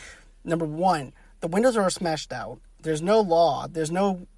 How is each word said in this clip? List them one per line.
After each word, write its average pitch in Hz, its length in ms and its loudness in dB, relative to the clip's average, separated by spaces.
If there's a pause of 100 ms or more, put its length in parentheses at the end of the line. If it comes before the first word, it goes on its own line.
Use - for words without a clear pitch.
(440)
number 165 200 -2
one, 156 480 -2 (280)
the 170 80 -6
windows 226 280 2
are 196 140 2
smashed 160 420 -4
out. 120 280 -12 (220)
There's 156 200 -2
no 208 180 4
law. 170 460 4
There's 160 240 -4
no 185 460 -2